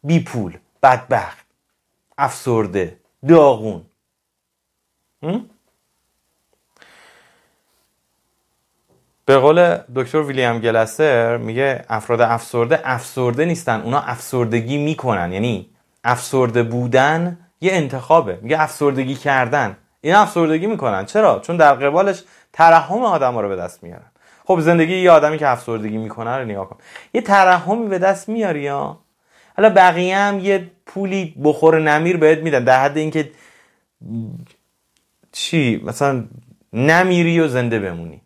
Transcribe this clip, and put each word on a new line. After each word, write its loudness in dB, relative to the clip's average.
بی 2
پول، -8
بدبخت، 0
افسرده، -4
داغون. 4
هم؟ -6
به 6
قول 4
دکتر -4
ویلیام -2
گلاسر 0
میگه -4
افراد -2
افسرده 0
افسرده -4
نیستن، -4
اونا -4
افسردگی -4
می‌کنن. -4
یعنی -6
افسرده 0
بودن 0
یه 0
انتخابه. 0
میگه -2
افسردگی -2
کردن، -2
اینا 4
افسردگی 0
می‌کنن. -4
چرا؟ 2
چون -6
در 6
قبالش -2
ترحم 4
آدما -2
رو -4
به -4
دست -12
میارن. -20
خب 2
زندگی 2
یه 4
آدمی 6
که -2
افسردگی -4
می‌کنه -8
رو -8
نگاه -10
کن. -20
یه -2
ترحمی 2
به -4
دست -2
میاری -4
یا -8
حالا 4
بقیه 4
هم 0
یه -2
پولی -6
بخور 4
نمیر 0
بهت 4
می‌دن، -2
در 4
حد -2
اینکه -4
چی؟ -2
مثلاً -2
نمیری 2
و 2
زنده -2
بمونی. -10